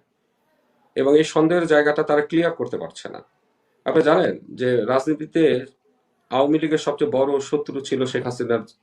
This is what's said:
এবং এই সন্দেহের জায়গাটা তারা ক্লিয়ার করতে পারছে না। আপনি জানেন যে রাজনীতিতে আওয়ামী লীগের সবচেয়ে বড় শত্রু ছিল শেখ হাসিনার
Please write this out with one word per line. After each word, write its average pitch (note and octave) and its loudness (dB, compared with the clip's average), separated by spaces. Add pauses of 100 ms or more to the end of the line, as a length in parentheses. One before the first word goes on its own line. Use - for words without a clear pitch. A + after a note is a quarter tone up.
(960)
এবং C#3 4
এই D#3+ 4
সন্দেহের E3 2
জায়গাটা D3+ 2
তারা D3+ 0
ক্লিয়ার E3 0
করতে A#2+ -6
পারছে E2 -12
না। F2+ -16 (600)
আপনি - 2
জানেন D3 2 (120)
যে B2 0
রাজনীতিতে C#3 0 (640)
আওয়ামী C#3+ 2
লীগের D#3 0
সবচেয়ে D3 -2
বড় C3+ 0
শত্রু C3+ -6
ছিল C3 -2
শেখ B2+ -4
হাসিনার A#2+ -2 (240)